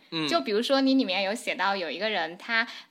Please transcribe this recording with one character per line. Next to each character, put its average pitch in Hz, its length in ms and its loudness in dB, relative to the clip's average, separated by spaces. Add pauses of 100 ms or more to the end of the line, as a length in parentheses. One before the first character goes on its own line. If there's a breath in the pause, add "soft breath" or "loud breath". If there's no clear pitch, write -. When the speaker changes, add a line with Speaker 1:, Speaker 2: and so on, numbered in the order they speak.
(120 soft breath)
Speaker 1:
嗯。 160 160 -2
Speaker 2:
就 339 140 2
比 208 100 -4
如 208 100 2
说 269 200 2
你 269 120 4
里 269 100 4
面 190 200 -2
有 190 100 0
写 196 220 -4
到 196 200 0
有 175 140 -4
一 139 80 -6
个 202 100 -2
人， 175 300 -2
她， 226 300 -2 (240 loud breath)